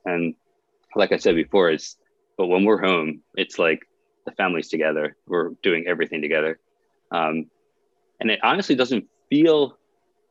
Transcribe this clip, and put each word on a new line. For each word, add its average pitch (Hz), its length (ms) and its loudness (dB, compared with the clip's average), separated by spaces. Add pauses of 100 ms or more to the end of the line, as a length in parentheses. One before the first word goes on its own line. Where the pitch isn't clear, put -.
And 85 300 -2 (640)
like 98 160 2
I 87 60 0
said 90 180 2
before, 85 340 2
it's, - 260 -4 (420)
but 92 100 0
when 90 180 2
we're 104 160 4
home, 80 400 -2 (140)
it's - 240 -6
like 82 220 2 (440)
the - 60 -14
family's 87 380 -2
together. 78 460 -2 (120)
We're 85 220 -2 (120)
doing 85 260 0
everything 82 360 -4
together. 78 360 -2 (520)
Um, 80 400 -4 (680)
and 113 120 -2
it 104 100 -2
honestly 147 340 2
doesn't 123 320 0 (220)
feel 151 480 2 (540)